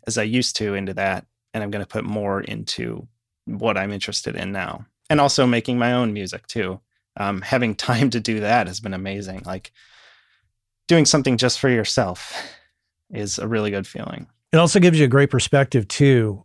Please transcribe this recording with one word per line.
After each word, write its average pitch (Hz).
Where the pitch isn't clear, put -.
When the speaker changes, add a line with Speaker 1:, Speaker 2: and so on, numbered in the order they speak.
Speaker 1:
as 117
I 110
used 117
to 104
into 98
that. 95
And 113
I'm 101
gonna 101
put -
more 101
into 110
what 107
I'm 98
interested -
in 95
now. 98
And 151
also 139
making 123
my 120
own 123
music 95
too. 98
Um, 98
having 120
<laughs> -
time 127
to 117
do 107
that 107
has 90
been 95
amazing. 95
Like, 92
doing 165
something 135
just 123
for 139
yourself 110
is 104
a -
really 107
good 98
feeling. -
Speaker 2:
It 160
also 175
gives 175
you 151
a 135
great 139
perspective 131
too 117